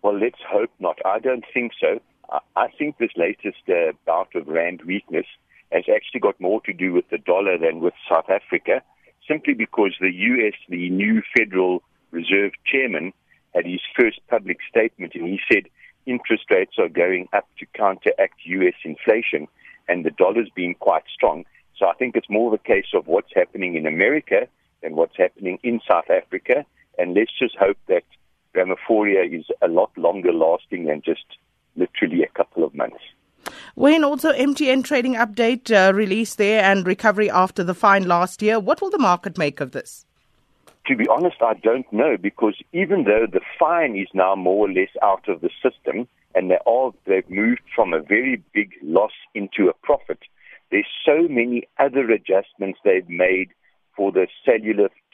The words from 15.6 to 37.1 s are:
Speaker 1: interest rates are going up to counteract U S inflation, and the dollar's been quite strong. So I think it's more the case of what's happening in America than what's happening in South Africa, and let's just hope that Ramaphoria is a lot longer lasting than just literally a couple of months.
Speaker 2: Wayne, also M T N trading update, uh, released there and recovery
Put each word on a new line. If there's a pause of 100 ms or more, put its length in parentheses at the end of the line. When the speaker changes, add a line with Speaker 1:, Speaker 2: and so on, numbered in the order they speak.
Speaker 1:
interest
rates
are
going
up (120)
to
counteract
U
S (120)
inflation, (380)
and
the
dollar's
been
quite (100)
strong. (340)
So
I
think
it's
more
the
case
of
what's
happening
in
America (340)
than
what's
happening
in
South
Africa, (320)
and
let's
just
hope (120)
that (500)
Ramaphoria
is (160)
a
lot
longer
lasting
than
just (500)
literally
a
couple
of
months. (720)
Speaker 2:
Wayne,
also
M
T
N
trading
update,
uh,
released
there
and
recovery